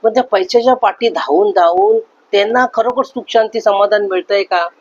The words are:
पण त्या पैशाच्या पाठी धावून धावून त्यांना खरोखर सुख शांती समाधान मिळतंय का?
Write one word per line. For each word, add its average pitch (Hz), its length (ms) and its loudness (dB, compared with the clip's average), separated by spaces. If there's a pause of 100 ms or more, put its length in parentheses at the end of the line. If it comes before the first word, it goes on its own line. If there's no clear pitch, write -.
पण 220 80 2
त्या 240 120 0
पैशाच्या 233 520 0
पाठी 233 340 -2
धावून 202 420 0
धावून 185 480 2 (340)
त्यांना 220 420 0
खरोखर 247 280 -2
सुख 247 260 -8
शांती 226 320 0
समाधान 202 460 0
मिळतंय 196 360 -2
का? 175 260 -2 (120)